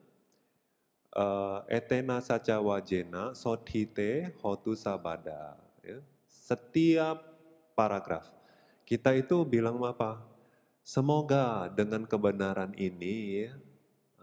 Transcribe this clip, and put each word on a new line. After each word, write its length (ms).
eh, 440
etena 480
saca 400
wajena 800
sotite 1040
hotu 320
sabada, 800
ya. 160
Setiap 960
paragraf 480
kita 240
itu 320
bilang 400
apa? 320
Semoga 880
dengan 400
kebenaran 640
ini 720
ya, 80